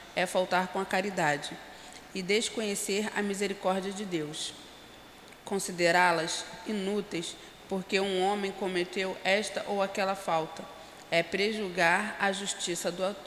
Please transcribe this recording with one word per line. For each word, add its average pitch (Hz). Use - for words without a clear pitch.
é 175
faltar 185
com 196
a 190
caridade 180
e 190
desconhecer 208
a 202
misericórdia 196
de 196
Deus. 156
Considerá-las 175
inúteis 196
porque 190
um 190
homem 196
cometeu 185
esta 202
ou 196
aquela 196
falta 165
é 165
prejulgar 196
a 196
justiça 190
do 180
Al-, 202